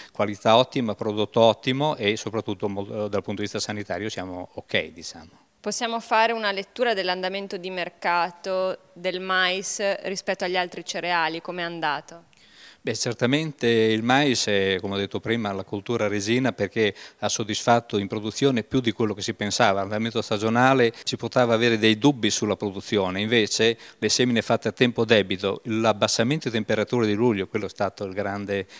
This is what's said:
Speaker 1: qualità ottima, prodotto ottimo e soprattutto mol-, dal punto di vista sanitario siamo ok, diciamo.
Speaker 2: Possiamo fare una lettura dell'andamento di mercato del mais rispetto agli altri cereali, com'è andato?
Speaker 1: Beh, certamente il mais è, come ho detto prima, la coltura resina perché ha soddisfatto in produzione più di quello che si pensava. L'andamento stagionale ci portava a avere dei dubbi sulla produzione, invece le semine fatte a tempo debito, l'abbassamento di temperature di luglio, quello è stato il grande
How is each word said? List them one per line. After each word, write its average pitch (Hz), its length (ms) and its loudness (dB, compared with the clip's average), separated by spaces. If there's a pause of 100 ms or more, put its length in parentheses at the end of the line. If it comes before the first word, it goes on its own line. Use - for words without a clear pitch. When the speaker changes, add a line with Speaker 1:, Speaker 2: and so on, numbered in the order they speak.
(120)
Speaker 1:
qualità 107 440 2
ottima, 123 380 2
prodotto 107 460 0
ottimo 135 560 2
e 107 200 0
soprattutto 104 540 -6
mol-, 104 400 -6
dal 98 120 -2
punto 110 100 -8
di 101 100 -6
vista 101 180 -6
sanitario 104 480 -6
siamo 92 460 -10
ok, 85 320 -4
diciamo. 82 440 -16 (300)
Speaker 2:
Possiamo 233 400 -4
fare 226 320 2
una 220 200 -2
lettura 226 420 -2
dell'andamento 190 640 -4
di 180 100 -10
mercato 185 1120 -2 (160)
del 180 260 -4
mais 185 640 0 (220)
rispetto 190 400 -4
agli 180 120 -2
altri 175 260 -2
cereali, 165 600 -2
com'è 180 200 -8
andato? 170 640 -6 (640)
Speaker 1:
Beh, 117 80 -2
certamente 131 720 0
il 110 380 4
mais 127 420 2
è, 98 340 2
come 98 140 -4
ho - 20 -2
detto 98 220 -4
prima, 110 320 -2
la 98 140 -6
coltura 107 420 -2
resina 110 460 0
perché 104 420 0 (240)
ha - 100 -4
soddisfatto 110 680 0
in 101 80 -2
produzione 110 560 -2
più - 160 -2
di 120 140 0
quello 107 200 0
che 98 100 -12
si 110 120 -4
pensava. 104 460 2
L'andamento 107 420 -2
stagionale 117 720 2 (100)
ci - 140 -6
portava 120 340 0
a 113 60 4
avere 113 240 4
dei 110 180 6
dubbi 113 320 4
sulla 104 240 0
produzione, 95 640 -2
invece 110 560 2 (220)
le 110 100 0
semine 123 320 2
fatte 113 280 0
a - 20 -2
tempo 117 340 2
debito, 98 600 2
l'abbassamento 113 840 0
di 113 60 -2
temperature 110 520 0
di 104 80 2
luglio, 101 340 2
quello 107 180 -4
è - 20 -6
stato 101 360 -4
il 95 100 -8
grande 101 500 -4 (160)